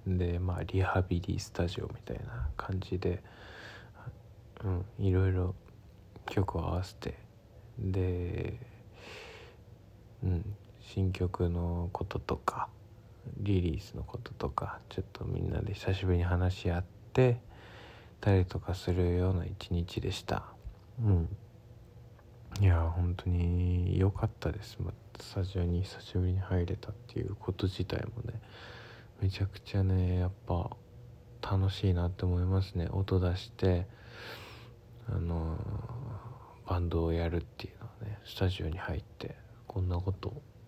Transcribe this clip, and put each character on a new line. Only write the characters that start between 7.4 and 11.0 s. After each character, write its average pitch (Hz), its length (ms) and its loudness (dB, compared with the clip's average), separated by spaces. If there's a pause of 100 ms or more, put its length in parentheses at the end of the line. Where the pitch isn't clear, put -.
で、 90 800 0 (1600)
う 92 40 0
ん、 92 280 0 (240)
新 95 320 0